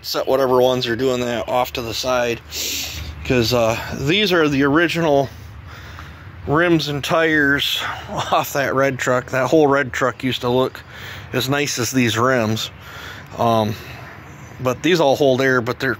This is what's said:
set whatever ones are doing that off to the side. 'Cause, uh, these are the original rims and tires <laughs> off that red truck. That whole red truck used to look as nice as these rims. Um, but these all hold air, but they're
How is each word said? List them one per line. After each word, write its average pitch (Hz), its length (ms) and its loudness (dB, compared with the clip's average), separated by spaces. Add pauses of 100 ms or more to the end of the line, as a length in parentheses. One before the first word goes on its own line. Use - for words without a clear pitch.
set - 220 -2
whatever 131 360 4
ones 127 260 4
are 117 80 0
doing 127 240 0
that 120 300 -2
off 123 240 0
to 131 80 -6
the 113 120 -6
side. 120 460 0 (840)
'Cause, 120 280 2
uh, 113 240 2 (220)
these 175 320 2
are 165 160 4
the 139 160 2
original 147 640 2 (1200)
rims 160 400 4
and 143 160 -4
tires 156 800 2 (140)
<laughs> - 140 -12
off - 440 -2
that 135 200 0
red 135 260 2
truck. 127 320 0
That 127 180 0
whole 156 180 6
red 139 240 2
truck - 320 -2
used 127 160 -2
to 123 100 -2
look 127 320 0 (520)
as 127 160 -2
nice 143 280 0
as 117 140 -2
these 120 260 2
rims. 113 540 0 (680)
Um, 110 380 2 (840)
but 123 200 -2
these 160 200 2
all 135 160 4
hold 135 240 2
air, 131 180 4
but 120 220 -4
they're 127 180 -2